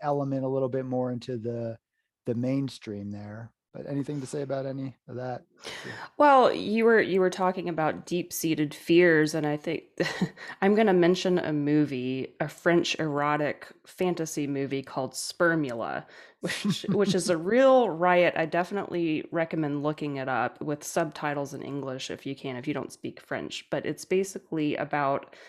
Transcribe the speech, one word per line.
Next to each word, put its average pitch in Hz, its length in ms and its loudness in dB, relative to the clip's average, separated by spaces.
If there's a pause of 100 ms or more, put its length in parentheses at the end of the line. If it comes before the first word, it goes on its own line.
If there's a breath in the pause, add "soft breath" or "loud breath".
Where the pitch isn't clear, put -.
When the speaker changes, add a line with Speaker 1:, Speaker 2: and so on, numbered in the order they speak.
Speaker 1:
element 139 440 -2
a - 20 -2
little 135 220 0
bit 131 160 -2
more 127 260 -2
into 123 260 -6
the, 117 400 -6 (480)
the 123 100 -2
mainstream 120 760 -4
there. 104 400 -12 (220)
But - 140 -12
anything 143 340 -4
to 131 60 -10
say 147 160 -6
about 135 240 -4
any 135 280 -8 (120)
of 120 80 -12
that? 123 260 -8 (440 loud breath)
Yeah. - 60 -10 (260 loud breath)
Speaker 2:
Well, 269 360 8
you 220 320 0
were, 226 160 6
you 185 180 2
were 185 120 4
talking 185 380 -2
about 156 360 -2
deep-seated 160 680 -2
fears, 165 600 6
and 151 140 -2
I 147 100 -2
think 160 260 -6 (140)
<laughs> - 640 -6
I'm 202 140 4
gonna 190 180 6
mention 180 460 4
a - 120 -2
movie, 139 880 0
a 151 80 -2
French - 520 2
erotic 147 680 0 (180)
fantasy 165 640 -2
movie 135 360 -4
called 131 300 -6
Spermula, 123 920 -2 (360 loud breath)
which, - 420 -2
Speaker 1:
<laughs> - 60 -4
Speaker 2:
which 196 260 2
is 175 140 0
a 170 80 2
real 247 520 6
riot. 175 480 4
I 160 80 0
definitely 170 880 -2
recommend 160 500 -2
looking 147 360 -4
it 131 120 -4
up 120 320 -2
with 147 220 -6
subtitles 147 720 -4
in - 80 -12
English 131 480 -8
if - 160 -10
you 139 80 -6
can, 131 220 -10
if 147 100 -8
you 147 80 -2
don't - 160 -6
speak - 280 -12
French. - 520 -8
But - 160 -4
it's - 180 -6
basically 185 720 -2
about 143 600 -4 (120 loud breath)